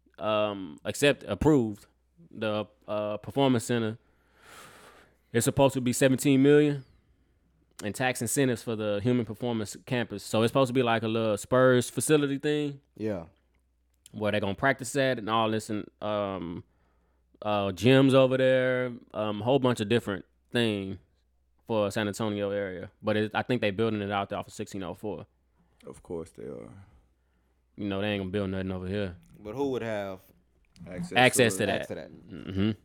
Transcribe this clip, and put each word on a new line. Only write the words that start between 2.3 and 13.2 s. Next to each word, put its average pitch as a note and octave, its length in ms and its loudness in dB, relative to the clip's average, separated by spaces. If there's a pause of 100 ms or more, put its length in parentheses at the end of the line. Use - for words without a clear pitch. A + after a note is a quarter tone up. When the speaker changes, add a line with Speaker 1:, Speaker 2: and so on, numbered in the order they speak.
Speaker 1:
The, G#2+ 360 -4 (200)
uh, G#2 320 -4
Performance C3 460 2
Center. A2+ 320 -2 (1400)
It's A#2 120 2
supposed C#3 300 4
to C3+ 60 -2
be A#2+ 120 0
seventeen C3+ 500 4
million C#3+ 420 6 (960)
in G#2 100 -4
tax B2+ 300 -2
incentives B2 400 0
for A#2 140 -6
the G#2 260 -2
Human B2 220 2
Performance A2+ 520 -6 (100)
Campus. G#2+ 360 -4
So A2 200 0
it's A#2 80 4
supposed C3+ 180 2
to A#2+ 60 -6
be C3 80 2
like A2+ 200 2
a A#2 60 -2
little A2 280 0
Spurs B2+ 540 4
facility C#3+ 480 0
thing. D3 420 -4 (160)
Speaker 2:
Yeah. G2+ 280 -6 (880)